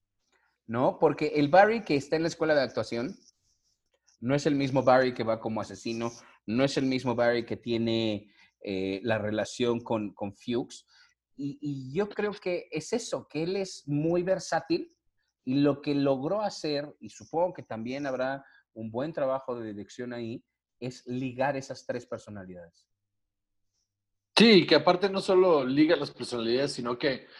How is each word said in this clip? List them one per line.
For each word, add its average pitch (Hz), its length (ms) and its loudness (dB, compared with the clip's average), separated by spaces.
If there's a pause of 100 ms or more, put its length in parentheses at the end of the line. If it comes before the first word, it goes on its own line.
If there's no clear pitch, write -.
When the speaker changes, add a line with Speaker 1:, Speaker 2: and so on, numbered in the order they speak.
(680)
Speaker 1:
¿no? 127 320 0
Porque 151 380 2
el 147 120 4
Barry 208 340 6
que 151 140 0
está 139 200 0
en 160 60 0
la 170 60 0
escuela 156 260 0
de 147 60 4
actuación 120 560 -4 (1040)
no 120 140 0
es 143 100 -2
el 151 100 2
mismo 135 280 0
Barry 127 320 6
que 123 100 -4
va 110 160 -2
como 110 220 -4
asesino, 113 500 -6 (320)
no 117 180 0
es 139 140 2
el 139 80 0
mismo 127 300 0
Barry 120 320 2
que 113 100 -6
tiene, 113 760 -2 (300)
eh, 95 420 -4
la 110 140 0
relación 107 640 -2
con, 107 320 -4
con 101 220 -10
Fuchs. - 500 -8 (520)
Y, 139 260 -10
y 135 320 -8
yo 202 140 -2
creo 208 240 -4
que 180 380 -6
es - 220 -6
eso, 226 360 -6
que 151 160 -6
él 185 120 -4
es 190 320 -8
muy 160 340 0
versátil 175 720 -2 (500)
y 127 120 -2
lo 143 240 4
que 147 140 -2
logró 139 480 0
hacer, 151 580 -4
y 110 100 -16
supongo 165 440 -4
que 139 80 -14
también 123 440 -8
habrá 135 380 -4 (280)
un 113 180 -10
buen 131 220 -4
trabajo 135 460 -2
de 110 140 -8
dirección 113 400 -12
ahí, 117 300 -8 (380)
es 127 260 -10
ligar 131 500 -2
esas 135 300 -10
tres 120 200 -8
personalidades. 92 840 -14 (1500)
Speaker 2:
Sí, 202 300 10
que - 80 6
aparte 175 340 4
no 190 120 -2
solo 185 440 6
liga 147 320 4
las 143 140 -6
personalidades, 120 600 -2
sino 120 260 -6
que 135 280 -2 (140)